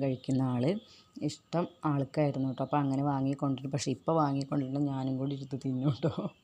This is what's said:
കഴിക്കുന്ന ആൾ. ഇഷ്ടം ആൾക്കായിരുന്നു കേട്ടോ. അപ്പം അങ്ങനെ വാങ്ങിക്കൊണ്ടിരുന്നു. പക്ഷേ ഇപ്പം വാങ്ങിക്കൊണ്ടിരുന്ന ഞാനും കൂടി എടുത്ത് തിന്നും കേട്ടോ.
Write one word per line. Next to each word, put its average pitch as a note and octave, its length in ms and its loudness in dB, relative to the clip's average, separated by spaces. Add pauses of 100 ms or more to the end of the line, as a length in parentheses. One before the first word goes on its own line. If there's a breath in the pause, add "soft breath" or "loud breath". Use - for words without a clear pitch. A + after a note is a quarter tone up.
കഴിക്കുന്ന C3 400 0 (100)
ആൾ. B2 100 2 (640 loud breath)
ഇഷ്ടം - 360 -2 (260)
ആൾക്കായിരുന്നു C#3 580 0
കേട്ടോ. B2+ 180 -4
അപ്പം D3 160 2
അങ്ങനെ C#3 200 2 (100)
വാങ്ങിക്കൊണ്ടിരുന്നു. C3+ 640 0
പക്ഷേ C3+ 220 -2
ഇപ്പം D#3+ 260 0
വാങ്ങിക്കൊണ്ടിരുന്ന C#3 580 0 (120)
ഞാനും C3 260 -2
കൂടി C#3 200 -2
എടുത്ത് C3+ 260 -6
തിന്നും C3 260 2
കേട്ടോ. - 220 0 (300)